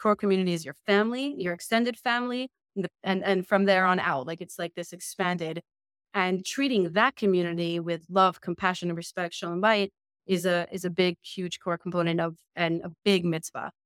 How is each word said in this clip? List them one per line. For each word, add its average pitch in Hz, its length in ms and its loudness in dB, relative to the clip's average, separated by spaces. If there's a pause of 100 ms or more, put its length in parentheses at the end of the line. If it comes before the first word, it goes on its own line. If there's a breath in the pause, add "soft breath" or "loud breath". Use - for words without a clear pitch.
Core 208 140 4
community 190 380 2
is 160 120 -4
your 139 80 -10 (120)
family, 240 520 0
your 175 160 -4
extended 233 440 0
family, 247 520 -4 (260)
and 190 100 -2
the, - 40 -8 (140)
and, 190 200 0
and 185 240 0
from 196 180 2
there 190 200 4
on 185 140 4
out, 143 280 -2
like, 170 140 -8
it's, - 180 -12
like, 170 160 -6
this 175 180 -10
expanded, 170 680 -4 (520)
and 185 320 0
treating 220 480 0
that 226 220 2
community 170 640 2
with 165 300 -4
love, 190 320 4
compassion, 180 480 -2
and 170 80 -4
respect, 170 360 -8
Shalom 175 280 -6
Bayit, 208 280 4 (380)
is 180 180 0
a, 175 260 2
is 185 140 -6
a 180 40 -2
big, 175 340 2
huge - 360 -10
core 170 180 -2
component 170 420 0
of, 165 160 -2 (200)
and 165 280 0
a 175 80 -10 (140)
big 190 200 4
mitzvah. 165 460 -4 (140)